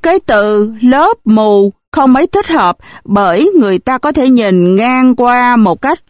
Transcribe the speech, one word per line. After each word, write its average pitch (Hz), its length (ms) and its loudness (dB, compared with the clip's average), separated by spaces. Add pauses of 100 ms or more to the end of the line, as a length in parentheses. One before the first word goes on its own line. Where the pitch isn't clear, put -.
cái 359 240 0
từ 208 460 0 (100)
lớp 262 440 2
mù 208 480 2 (180)
không 269 220 2
mấy 294 140 0
thích 403 200 -4
hợp 208 300 -2 (260)
bởi 202 560 0
người 196 200 0
ta 262 180 -4
có - 140 -4
thể 262 180 0
nhìn 190 460 2
ngang 254 400 0
qua 247 400 0
một 208 260 0
cách 302 180 -4 (100)